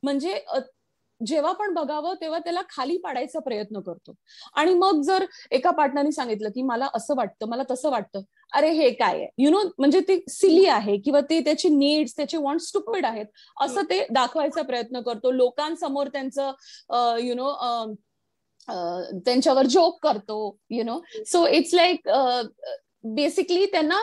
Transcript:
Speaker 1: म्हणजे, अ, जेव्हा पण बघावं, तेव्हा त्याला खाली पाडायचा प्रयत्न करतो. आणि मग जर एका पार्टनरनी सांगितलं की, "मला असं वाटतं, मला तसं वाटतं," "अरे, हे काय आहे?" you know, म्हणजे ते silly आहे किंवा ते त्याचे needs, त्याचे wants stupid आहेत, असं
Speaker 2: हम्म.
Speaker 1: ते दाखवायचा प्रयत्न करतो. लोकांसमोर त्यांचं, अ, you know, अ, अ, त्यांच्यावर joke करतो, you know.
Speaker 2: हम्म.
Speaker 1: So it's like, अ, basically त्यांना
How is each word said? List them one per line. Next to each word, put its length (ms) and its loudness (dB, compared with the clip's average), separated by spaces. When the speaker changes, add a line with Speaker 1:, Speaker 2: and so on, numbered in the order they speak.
Speaker 1:
म्हणजे, 300 -2
अ, 100 -4
जेव्हा 260 0
पण 220 -4
बघावं, 400 -4
तेव्हा 240 -6
त्याला 220 -6
खाली 280 -4
पाडायचा 400 -6
प्रयत्न 420 -8
करतो. 340 -14
आणि 200 4
मग 280 4
जर 220 2
एका 200 2
पार्टनरनी 420 0
सांगितलं 360 -4
की, 140 -6
"मला 320 -2
असं 220 -2
वाटतं, 320 -4
मला 220 -4
तसं 200 -2
वाटतं," 300 -4
"अरे, 180 4
हे 200 4
काय 260 0
आहे?" 280 -2
you 120 6
know, 220 0
म्हणजे 220 4
ते 280 0
silly 380 6
आहे 300 2
किंवा 240 2
ते 200 0
त्याचे 280 2
needs, 480 2
त्याचे 200 -4
wants 300 -2
stupid 400 -4
आहेत, 200 -4
असं 140 -2
Speaker 2:
हम्म. 160 -2
Speaker 1:
ते 200 0
दाखवायचा 520 0
प्रयत्न 380 -6
करतो. 300 -2
लोकांसमोर 760 -2
त्यांचं, 460 -6
अ, 280 0
you 180 -4
know, 140 -4
अ, 380 -4
अ, 340 -6
त्यांच्यावर 420 4
joke 360 4
करतो, 560 -2
you 100 -4
know. 160 -4
Speaker 2:
हम्म. 400 -4
Speaker 1:
So 140 4
it's 260 4
like, 320 2
अ, 320 2
basically 680 0
त्यांना 300 0